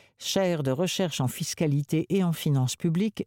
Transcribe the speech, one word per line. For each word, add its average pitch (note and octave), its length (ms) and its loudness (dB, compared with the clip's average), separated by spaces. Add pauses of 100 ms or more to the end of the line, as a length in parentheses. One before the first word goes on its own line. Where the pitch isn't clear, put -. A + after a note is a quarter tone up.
(180)
chaire F3 460 0
de C3 80 2
recherche F3 480 0
en B2+ 80 2
fiscalité D#3 800 -2
et F#3+ 160 2
en E3+ 80 2
finances C#3 420 0
publiques F3+ 520 -2